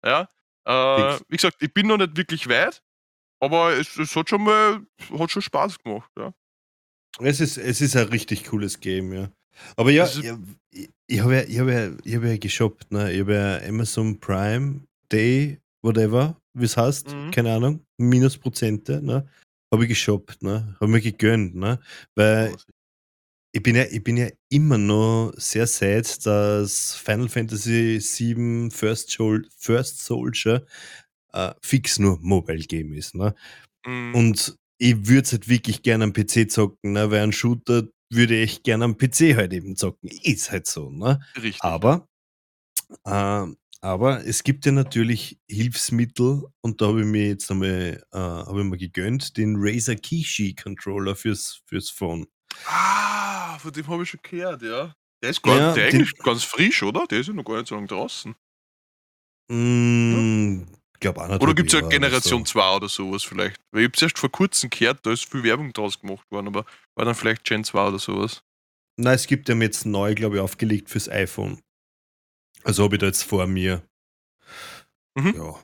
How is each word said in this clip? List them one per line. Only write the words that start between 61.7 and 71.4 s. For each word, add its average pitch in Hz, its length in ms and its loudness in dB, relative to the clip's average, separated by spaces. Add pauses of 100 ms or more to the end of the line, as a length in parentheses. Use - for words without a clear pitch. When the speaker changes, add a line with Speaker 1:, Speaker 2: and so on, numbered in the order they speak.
Speaker 1:
ja 156 60 6
Speaker 2:
Jahre 165 80 -2
oder 151 100 2
Speaker 1:
Generation 127 480 2
Speaker 2:
so. - 60 -6
Speaker 1:
zwei 95 240 4
oder 98 140 -2
sowas 98 340 -4
vielleicht? 95 360 -6 (120)
Weil 107 100 2
ich 120 60 6
hab's - 160 0
erst 160 160 -2
vor 135 120 -2
kurzem - 380 0
gehört, 120 360 0
da 110 60 0
ist 117 180 -4
viel 127 140 -6
Werbung 123 300 0
draus 104 260 -6
gemacht 98 320 -12
worden, 101 160 -8
aber 101 180 -6 (300)
war 110 100 -2
dann 117 100 0
vielleicht 110 280 -2
Gen 110 200 -2
zwei 98 240 0
oder 98 120 -2
sowas. 98 440 -6 (540)
Speaker 2:
Nein, 123 180 4
es 135 100 -2
gibt 139 240 -2
ja 117 60 2
jetzt 110 320 -2
neu, 101 260 0
glaub 104 220 -2
ich, 98 40 0
aufgelegt 104 500 -2
fürs - 200 -4
iPhone. 98 500 -4 (1040)